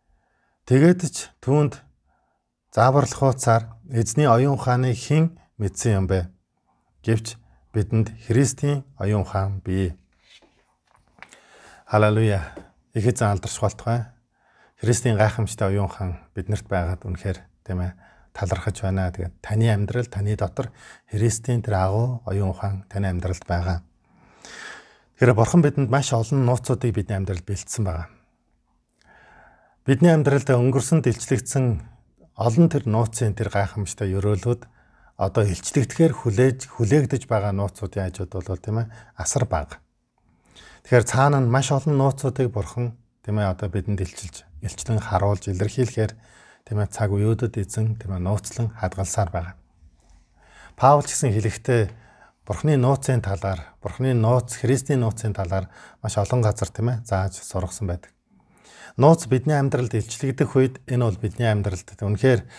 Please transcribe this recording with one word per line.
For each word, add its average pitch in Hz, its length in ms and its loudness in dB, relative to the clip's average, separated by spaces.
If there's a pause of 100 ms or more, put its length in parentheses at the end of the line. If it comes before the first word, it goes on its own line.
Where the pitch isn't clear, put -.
(640)
Тэгээд 165 340 6 (140)
ч - 160 -12 (160)
түүнд 147 340 2 (920)
зааварлах 131 460 2
хуудасаар 117 440 2 (280)
эзний 117 340 0
оюун 131 320 4
ухааныг 123 400 0
хэн 160 400 0 (220)
мэдсэн 101 420 0
юм 95 60 0
бэ? 90 240 0 (760)
Гэвч 113 320 -2 (380)
бидэнд 110 400 0 (100)
Христийн 135 640 0 (100)
оюун 101 300 0
ухаан 98 320 -4
бий. 92 340 -2 (2000)
Халелуя. 107 640 2 (380)
Их 107 120 -2
эзэн 110 300 2
алдарч - 240 -8
болтугай. 113 480 -2 (720)
Христийн 113 400 0
гайхамшигтай 104 560 0
оюун 98 160 -2
ухаан 90 320 -8 (120)
биднэрт 101 320 -6
байгаад 87 360 -4
үнэхээр, 90 400 -6 (240)
тийм 90 160 -4
ээ, 90 80 -4 (400)
талархаж 92 500 -4
байна. 92 300 -2
Тэгээд 87 320 -8
таны 113 240 2
амьдрал, 110 400 0
таны 101 320 -4
дотор 107 320 -4 (400)
Христийн 113 480 0
тэр 104 240 -2
агуу 117 400 -2
оюун 98 320 -2
ухаан 98 320 -6
таны 101 240 -4
амьдралд 90 320 -4
байгаа. 87 400 -2 (1400)
Тэгэхээр 120 160 6
Бурхан 170 260 6
бидэнд 139 300 0
маш 139 240 0
олон 123 320 0
нууцуудыг 120 480 0
бидний 101 240 -4
амьдралд 92 240 -4
бэлдсэн - 400 -6
байгаа. 82 240 -4 (1800)
Бидний 151 320 6
амьдралд 135 320 2
өнгөрсөн 127 560 2
дэлчлэгдсэн 127 640 -2 (720)
олон 120 320 4
тэр 147 160 -2
нууцын 110 480 0
тэр 98 160 -4
гайхамшигтай 98 640 -4
ёроолууд 104 500 -2 (560)
одоо 95 240 2
илчлэгдэхээр 131 720 2
хүлээж, 123 420 2 (140)
хүлээгдэж 131 560 0
байгаа 104 240 0
нууцуудын 98 560 -4
хажууд 87 220 -10
бол, 92 260 -6
тийм 107 240 -4
ээ, 110 60 -6 (260)
асар - 320 -2
бага. - 320 -4 (1040)
Тэгэхээр 120 240 4
цаана 139 320 2
нь 123 160 2
маш 135 160 0
олон 143 320 0
нууцуудыг 135 480 0
Бурхан, 117 480 -6 (240)
тийм 104 160 -4
ээ, 98 160 0
одоо 101 160 -6
бидэнд 95 320 -4
илчилж, - 480 -12 (160)
илчлэн 110 320 -4
харуулж, 101 560 0
илэрхийлэхээр, 107 600 -2 (520)
тийм 104 160 -6
ээ, 98 80 -2
цаг 101 240 -2
үеүүдэд 110 400 0
эзэн, 110 480 -4
тийм 92 160 -6
ээ, 87 80 -4
нууцлан 107 560 -4
хадгалсаар 95 480 -4
байгаа. 87 240 -6 (1200)
Паул 143 320 4
ч - 80 -8
гэсэн 110 240 0
хэлэхдээ 113 440 0 (600)
Бурхны 151 400 -2
нууцын 127 400 2
талаар, 95 560 -6
Бурхны 127 400 -2
нууц, 117 400 2
Христийн 131 480 0
нууцын 107 320 -4
талаар 95 320 -4 (320)
маш - 160 -6
олон 113 240 2
газар, 104 320 0
тийм 113 160 -2
ээ, 117 160 -6
зааж 95 320 -2
сургасан - 480 -8
байдаг. 87 240 -8 (880)
Нууц 156 320 6
бидний 131 260 2
амьдралд 131 380 0
илчлэгдэх 127 640 -2
үед 131 180 4 (140)
энэ 123 160 0
бол 104 160 0
бидний 110 260 -2
амьдралд 104 540 -2
үнэхээр 107 400 2 (180)